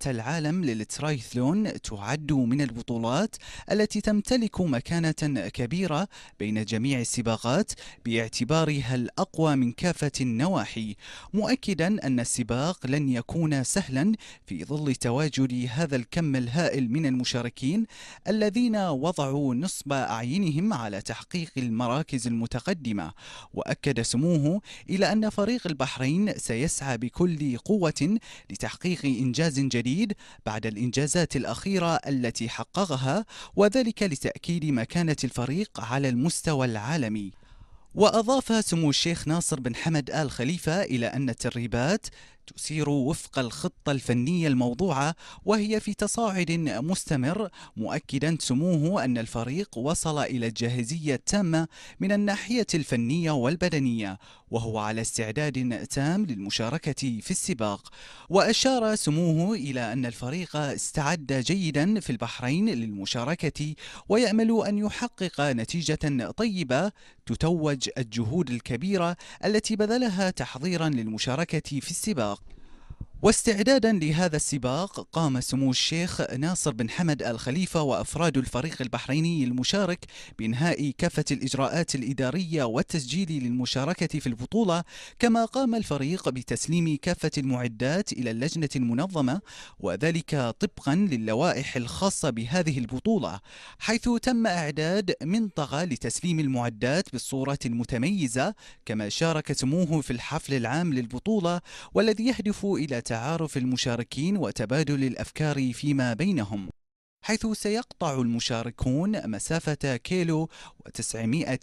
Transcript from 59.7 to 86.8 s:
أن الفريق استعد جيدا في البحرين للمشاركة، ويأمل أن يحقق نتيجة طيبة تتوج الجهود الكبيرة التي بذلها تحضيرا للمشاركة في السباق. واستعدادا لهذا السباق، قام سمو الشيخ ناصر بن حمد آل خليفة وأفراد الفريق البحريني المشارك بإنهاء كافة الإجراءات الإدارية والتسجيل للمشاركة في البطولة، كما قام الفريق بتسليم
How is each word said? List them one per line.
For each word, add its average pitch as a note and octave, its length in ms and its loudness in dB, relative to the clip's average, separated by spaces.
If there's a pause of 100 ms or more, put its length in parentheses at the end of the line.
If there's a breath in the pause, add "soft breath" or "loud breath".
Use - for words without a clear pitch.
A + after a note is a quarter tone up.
أن B2+ 140 -2
الفريق C#3+ 500 -6
استعد C#3 920 -2
جيدا F3 540 2
في - 100 -6
البحرين B2 580 0
للمشاركة، B2+ 1040 -2 (340 loud breath)
ويأمل A3+ 580 4
أن G#3 120 0
يحقق G#3 640 -2
نتيجة C#3+ 880 0
طيبة F3+ 640 0 (340 soft breath)
تتوج D3+ 600 0 (100)
الجهود A#2+ 520 -2
الكبيرة E3+ 640 0 (280 loud breath)
التي G#3 320 2
بذلها G#3 540 2
تحضيرا D#3+ 580 -2
للمشاركة C3 920 0
في - 100 -8
السباق. B2 520 -2 (800 loud breath)
واستعدادا A3 720 6
لهذا D#3+ 440 2
السباق، C#3 760 -2
قام C#3 280 2
سمو C3 300 2
الشيخ D#3+ 600 0
ناصر D3+ 420 0
بن A2+ 180 -2
حمد D#3 320 0
آل A2+ 160 -2
خليفة E3 440 0
وأفراد C3+ 540 2
الفريق C#3 460 0
البحريني C#3 600 0
المشارك E3+ 540 0 (400 loud breath)
بإنهاء C3 600 0
كافة E3+ 320 2
الإجراءات C3+ 640 0
الإدارية C3+ 720 0
والتسجيل D3+ 680 -2
للمشاركة C3+ 840 0
في C#3 80 -4
البطولة، E3 580 0 (340 loud breath)
كما A#3 260 6
قام B3 300 0
الفريق D#3 540 0
بتسليم D3 720 0